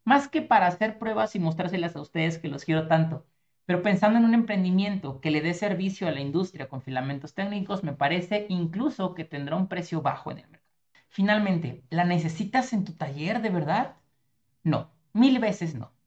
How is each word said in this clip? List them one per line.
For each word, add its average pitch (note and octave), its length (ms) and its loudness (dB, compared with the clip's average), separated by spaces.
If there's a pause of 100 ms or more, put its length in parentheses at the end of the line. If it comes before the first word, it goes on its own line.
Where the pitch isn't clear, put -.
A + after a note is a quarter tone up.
más C#4 240 4
que D#4 140 -2
para G3 260 4
hacer G#3+ 320 -2
pruebas A3 380 -2
y - 20 -2
mostrárselas E3+ 560 -2
a D3 60 -10
ustedes E3 360 -2
que D#3+ 120 -8
los C#3 160 -10
quiero D#3+ 220 0
tanto. D#3+ 380 2 (400)
Pero F3+ 180 2
pensando G#3 340 4
en A#3 80 8
un A3+ 80 6
emprendimiento F#3+ 880 0
que D#3 80 -2
le D3+ 120 2
dé E3 120 0
servicio F#3+ 540 -2
a D#3+ 40 0
la C#3 100 -4
industria C#3+ 460 -2
con C3 140 -10
filamentos C3+ 540 -6
técnicos, G3 480 -4
me D#3 100 -4
parece F3+ 560 0
incluso F#3 640 -2
que D#3+ 120 -8
tendrá C#3+ 300 -6
un F#3 120 0
precio E3 340 -6
bajo - 300 -4
en - 80 -12
el - 100 -20
mercado. - 240 -20 (360)
Finalmente, G3 840 0
¿la E3+ 120 2
necesitas F3 720 0
en G3+ 100 0
tu E3 100 -8
taller D#3+ 500 -4
de A3 80 -2
verdad? F3 460 -2 (640)
No, D3 260 0 (240)
mil B3+ 240 6
veces F#3+ 380 -2
no. A2 160 -12 (160)